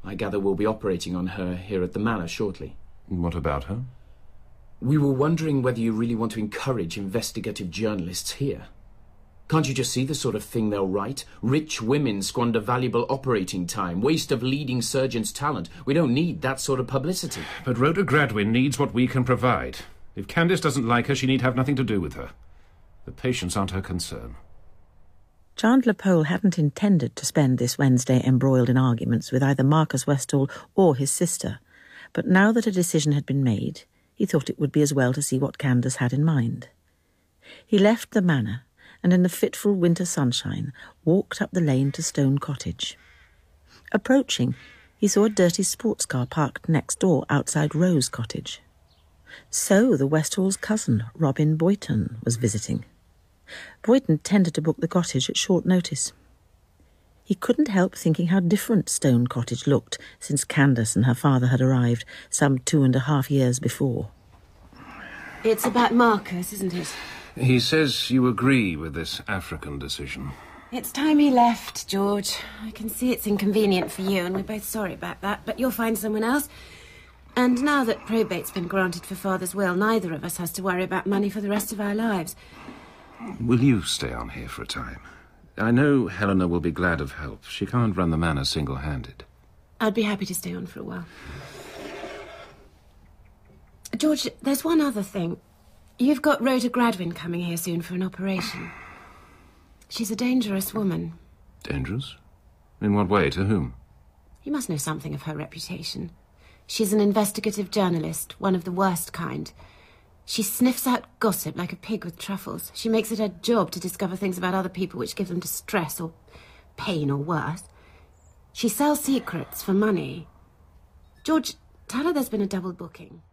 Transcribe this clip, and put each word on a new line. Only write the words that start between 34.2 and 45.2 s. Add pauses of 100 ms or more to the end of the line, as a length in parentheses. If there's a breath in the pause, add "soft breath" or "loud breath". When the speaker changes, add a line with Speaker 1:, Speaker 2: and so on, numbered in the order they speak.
Speaker 3:
thought
it
would
be
as
well
to
see
what
Candace
had
in
mind. (960 loud breath)
He
left
the
manor (380 soft breath)
and
in
the
fitful
winter
sunshine (320 loud breath)
walked
up
the
lane
to
Stone
Cottage. (960 loud breath)
Approaching, (440 loud breath)
he
saw